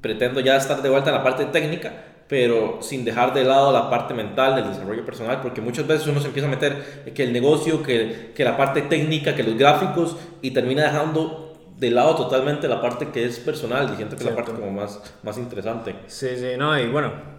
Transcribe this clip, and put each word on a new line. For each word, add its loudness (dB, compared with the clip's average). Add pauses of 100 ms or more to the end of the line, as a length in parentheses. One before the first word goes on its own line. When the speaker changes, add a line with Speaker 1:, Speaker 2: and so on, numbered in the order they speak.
Speaker 1:
pretendo 0
ya 6
estar 0
de 2
vuelta 4
en 2
la 0
parte 2
técnica, -2 (340)
pero 2
sin -6
dejar 2
de 2
lado 6
la 2
parte -2
mental 0
del 0
desarrollo -6
personal, -4
porque -6
muchas -4
veces 2
uno 0
se -4
empieza -2
a 0
meter, -4
eh, -14
que -2
el 0
negocio, 2
que, -2
que 0
la 2
parte 2
técnica, 0
que -2
los 0
gráficos, 4 (260)
y -4
termina 2
dejando -2 (200)
de 0
lado 6
totalmente 0
la 0
parte -4
que -2
es -6
personal, -2
y -6
siento -8
que -10
es -2
la -2
Speaker 2:
Cierto. -6
Speaker 1:
parte -8
como -6
más, -8 (220)
más -8
interesante. -8 (120)
Speaker 2:
Sí, -8 (100)
sí, -6
no, 0
y 0
bueno -2 (260)